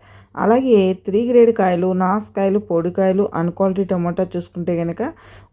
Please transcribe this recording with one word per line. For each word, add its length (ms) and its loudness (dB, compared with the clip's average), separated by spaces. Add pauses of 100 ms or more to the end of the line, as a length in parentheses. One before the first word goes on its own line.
(340)
అలాగే 440 2 (280)
త్రీ 220 0
గ్రేడ్ 300 6
కాయలు, 340 0
నాస్ 440 -2
కాయలు, 220 0
పొడి 320 -2
కాయలు, 340 0 (100)
అన్ 240 -2
క్వాలిటీ 260 0
టమాటా 400 -2 (120)
చూసుకుంటే 400 -6
కనుక 260 -4 (500)